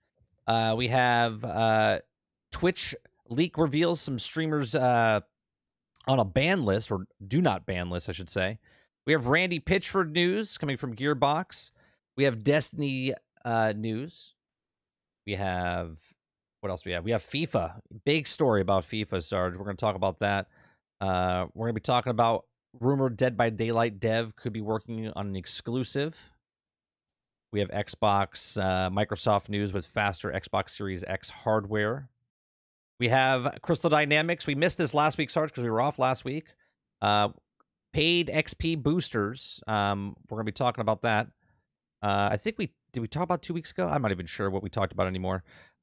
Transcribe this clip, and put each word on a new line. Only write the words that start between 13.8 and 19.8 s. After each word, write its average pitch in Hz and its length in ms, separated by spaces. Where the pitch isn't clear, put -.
We 104 80
have, 90 640
what 101 100
else 90 140
do 92 80
we - 20
have? 85 120
We 107 40
have 113 140
fifa. 135 560
Big 147 220
story 113 340
about 95 220
fifa, 101 400
Sarge. 90 340
We're 98 80
gonna 98 120
talk 104 180